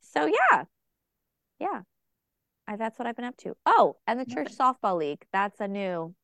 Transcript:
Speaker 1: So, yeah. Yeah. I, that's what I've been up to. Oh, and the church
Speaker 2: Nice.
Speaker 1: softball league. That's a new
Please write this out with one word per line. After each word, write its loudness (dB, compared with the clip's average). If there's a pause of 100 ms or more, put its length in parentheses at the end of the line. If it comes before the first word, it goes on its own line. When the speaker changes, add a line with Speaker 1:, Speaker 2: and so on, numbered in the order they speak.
Speaker 1:
So, -2
yeah. 4 (960)
Yeah. -4 (800)
I, -8
that's -6
what -6
I've -6
been -8
up -10
to. -10 (120)
Oh, 6 (100)
and -2
the -4
church -6
Speaker 2:
Nice. -14
Speaker 1:
softball 2
league. -4
That's -2
a -4
new -4